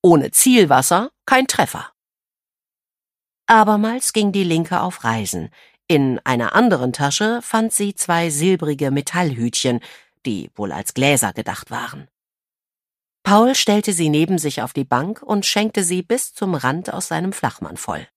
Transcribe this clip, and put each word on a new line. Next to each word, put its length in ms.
Ohne 300
Zielwasser 800
kein 220
Treffer.“ 440
Abermals 680
ging 180
die 120
Linke 380
auf 220
Reisen. 460
In 380
einer 280
anderen 380
Tasche 500
fand 300
sie 240
zwei 340
silbrige 640
Metallhütchen, 880
die 300
wohl 180
als 200
Gläser 380
gedacht 400
waren. 380
Paul 320
stellte 380
sie 160
neben 280
sich 240
auf 120
die 100
Bank 380
und 240
schenkte 380
sie 180
bis 320
zum 220
Rand 380
aus 140
seinem 240
Flachmann 460
voll. 400